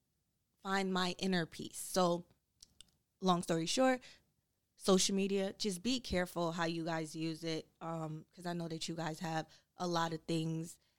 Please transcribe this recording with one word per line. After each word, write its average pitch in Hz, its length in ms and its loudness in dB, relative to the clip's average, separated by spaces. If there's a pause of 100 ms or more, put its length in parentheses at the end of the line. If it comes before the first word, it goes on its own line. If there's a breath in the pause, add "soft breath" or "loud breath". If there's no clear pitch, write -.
(600)
find 190 320 0
my 180 240 2
inner 185 300 2
peace. - 360 -10 (100)
So 175 320 4 (960)
long 180 200 4
story 165 240 2
short, 262 360 4 (760 loud breath)
social 190 380 4
media, 196 420 0
just 185 240 -4
be 247 180 0
careful 175 520 -2
how 170 140 -2
you 165 200 -2
guys 160 300 -4
use 160 280 -4
it, 160 240 -4 (140)
um, 160 420 -6 (120)
'cause 175 100 -12
I 175 80 -2
know 170 140 -4
that 160 200 -6
you 170 60 -4
guys 160 260 -4
have 160 280 -2 (300 loud breath)
a 180 100 -2
lot 165 260 2
of 160 80 -6
things 160 560 -2 (220)